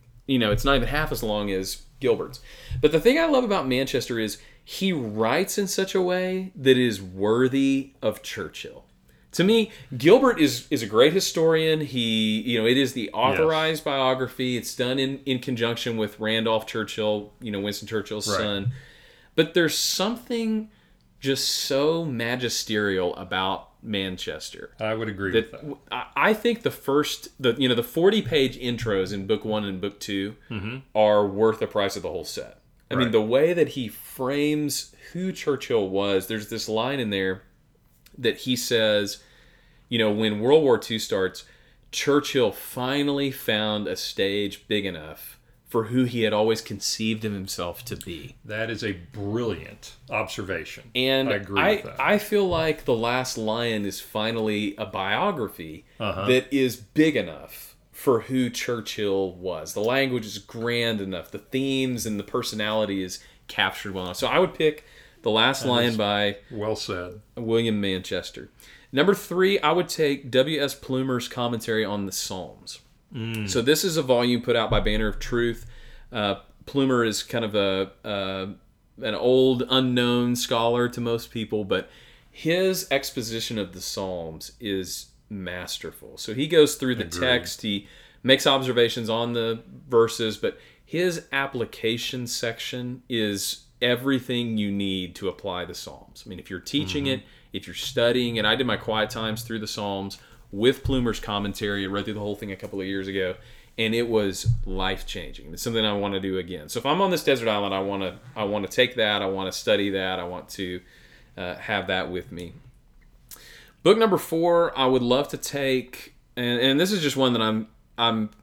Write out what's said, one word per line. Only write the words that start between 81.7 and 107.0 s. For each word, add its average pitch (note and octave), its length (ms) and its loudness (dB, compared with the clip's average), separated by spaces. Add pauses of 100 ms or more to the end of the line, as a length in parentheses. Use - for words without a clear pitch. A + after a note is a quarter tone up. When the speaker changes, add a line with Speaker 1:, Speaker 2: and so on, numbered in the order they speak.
Speaker 1:
his F3+ 600 0
exposition A2+ 640 -4
of F#2 160 -4
the F#2 80 -12
Psalms E2+ 800 -8
is F#2+ 480 -6 (220)
masterful. F2+ 880 -10
So - 160 -8
he C#3 140 -2
goes D#3 280 6
through B2+ 200 -2
the A2+ 100 -4
Speaker 2:
Agreed. E2 160 -8
Speaker 1:
text, B2 400 0
he G2+ 260 -4 (360)
makes C3 220 6
observations B2 640 2
on A#2 240 -2
the A2+ 280 -2 (260)
verses, A2+ 500 4
but - 220 -2 (240)
his E3+ 480 -2
application A#2+ 960 -2
section B2 800 -6
is G#2+ 580 -2 (160)
everything B2 760 0
you G#2 140 0
need F#2+ 440 -2
to G2 140 -4
apply F2+ 340 -6
the E2+ 120 -10
Psalms. - 500 -16
I - 40 -18
mean, F2+ 100 -12
if - 100 -20
you're F#2 100 -8
teaching C#3+ 460 -2
Speaker 2:
Mm-hmm. C3+ 140 0
Speaker 1:
it, - 40 -18 (300)
if F#2+ 120 -8
you're F2+ 80 -14
studying, A#2+ 640 0
and G#2+ 80 0
I A2 100 4
did C3 120 0
my G#2+ 80 2
quiet B2+ 340 0
times A2 340 -4
through A2+ 160 -6
the G#2+ 80 -8
Psalms G2 500 -6 (340)
with A2+ 320 2
Plumer's B2 360 0
commentary. G2+ 640 -4
I - 20 -4
read G2+ 180 -2
through G#2+ 80 -6
the G#2 80 -6
whole G#2 140 -4
thing G#2 160 -10
a F#2+ 40 -8
couple G2 240 -10
of F#2+ 60 -4
years G2 220 -4
ago, F#2+ 280 -2 (420)
and A2 180 0
it A#2+ 120 2
was G#2 400 0 (180)
life-changing. F#2 880 -6
It's F2 80 -12
something A2+ 240 0
I G#2 80 0
wanna G2+ 260 -2
do F#2+ 180 -2
again. E2+ 320 -8
So A#2+ 100 -6
if A2+ 60 -8
I'm D#3+ 160 2